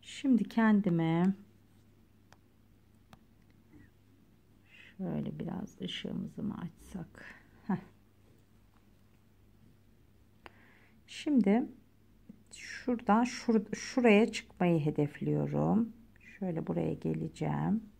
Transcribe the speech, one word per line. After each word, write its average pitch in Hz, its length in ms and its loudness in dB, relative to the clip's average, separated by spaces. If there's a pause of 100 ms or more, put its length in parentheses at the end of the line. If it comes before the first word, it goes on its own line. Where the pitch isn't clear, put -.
Şimdi 240 440 0
kendime 185 880 2 (3750)
şöyle 151 400 -6
biraz 175 420 -10
ışığımızı - 640 -8
mı - 160 -6
açsak? - 680 -14 (420)
Heh. 196 100 -2 (3250)
Şimdi 254 600 4 (880)
şuradan - 720 0
şur-, 220 500 -2
şuraya 233 580 4
çıkmayı 170 520 0
hedefliyorum. 151 1080 0 (460)
Şöyle 165 280 -4
buraya 165 280 -2
geleceğim. 160 880 -4 (160)